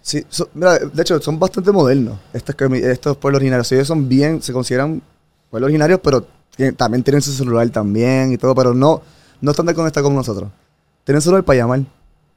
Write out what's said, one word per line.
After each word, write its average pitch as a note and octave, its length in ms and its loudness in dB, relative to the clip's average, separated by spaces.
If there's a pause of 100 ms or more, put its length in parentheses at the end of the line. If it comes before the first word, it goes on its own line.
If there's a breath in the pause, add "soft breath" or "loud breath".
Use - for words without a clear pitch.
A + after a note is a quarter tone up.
Sí, - 280 -6
so-, - 260 -8
mira, E3+ 240 2
de D3 240 -4
hecho, E3+ 180 0
son D#3 180 -6
bastante F#3 340 0
modernos C3 460 2 (140)
estos B2+ 240 -8
comi-, C3 260 -2
estos B2+ 340 -2
pueblos C#3 240 0
originarios. B2+ 320 0
Ellos C3 160 2
son D3+ 200 0
bien, C#3+ 340 2
se C3+ 100 -10
consideran B2+ 480 -2 (500)
pueblos A#2 160 -2
originarios, D#3 360 2
pero C3 220 2 (320)
tie-, C3 200 -2
también B2 260 2
tienen C#3 200 2
su C#3 100 -6
celular A#2+ 380 0
también A#2+ 600 0
y A#2+ 60 -4
todo, C3 160 0
pero B2+ 200 2
no, D3 280 2 (380 soft breath)
no C#3 100 0
están E3 160 0
tan E3 80 0
conectados D#3 300 -2
como C#3 120 2
nosotros. G#2 340 -6 (540)
Tienen C#3+ 180 2
celular F3+ 220 2
para C3+ 140 2
llamar B2 220 0 (560)